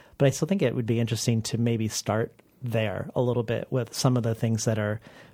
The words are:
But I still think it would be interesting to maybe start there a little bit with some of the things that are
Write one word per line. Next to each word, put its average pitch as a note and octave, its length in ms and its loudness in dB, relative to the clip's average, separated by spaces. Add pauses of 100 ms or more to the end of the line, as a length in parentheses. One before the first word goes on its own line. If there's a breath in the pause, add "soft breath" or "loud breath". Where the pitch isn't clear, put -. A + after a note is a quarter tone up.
(160 loud breath)
But C#3+ 100 4
I C3+ 40 6
still - 180 -2
think F#3+ 140 0
it A#2+ 120 2
would A#2+ 120 -2
be A#2 120 2
interesting A2+ 440 0
to - 160 -4
maybe A#2 280 0
start G#2+ 460 -2 (280)
there A2 540 -2
a C#3 60 2
little A#2+ 240 0
bit A2+ 260 -4
with B2 240 -4
some B2+ 220 4
of A#2 80 0
the A2+ 100 0
things A2+ 300 0
that A2 160 2
are G#2+ 200 -2 (340 loud breath)